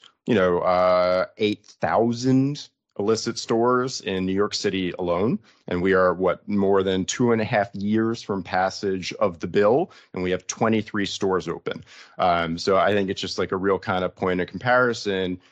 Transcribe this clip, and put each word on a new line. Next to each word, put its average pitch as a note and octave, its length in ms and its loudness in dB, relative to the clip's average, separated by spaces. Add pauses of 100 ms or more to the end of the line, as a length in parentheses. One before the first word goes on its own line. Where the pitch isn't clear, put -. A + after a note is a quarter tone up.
(240)
you B2 120 2
know, F2+ 240 2
uh, F2+ 680 2 (120)
eight G#2+ 260 -2
thousand A#2+ 1040 0 (320)
illicit A2 360 -2
stores B2 640 0
in F#2+ 220 -4
New F#2+ 80 0
York G2+ 220 0
City F#2 460 -2
alone. F#2 400 0 (260)
And F2 160 -2
we F#2+ 100 2
are, F#2 220 4
what, F2 340 -2
more G2 360 2
than F#2+ 200 0
two A#2+ 280 0
and A2+ 100 2
a - 20 0
half G2+ 300 -2
years A2 480 -2
from F#2+ 220 -4
passage F#2+ 720 -4
of F#2 260 -2
the F#2+ 80 -8
bill, G#2+ 420 2 (240)
and F#2 80 -4
we F#2 80 -2
have F2+ 160 -4
twenty-three A2 600 -2
stores F#2 420 -2
open. - 360 -8 (340)
Um, E2+ 400 0
so F#2+ 180 2
I F#2+ 160 4
think G2 180 0
it's F#2+ 100 -6
just, F#2 200 -6
like, F2+ 100 -2
a G2 60 -4
real F#2+ 240 0
kind F#2 240 -2
of F2 100 -4
point F#2 260 -2
of E2+ 60 -2
comparison G#2 920 -2 (120)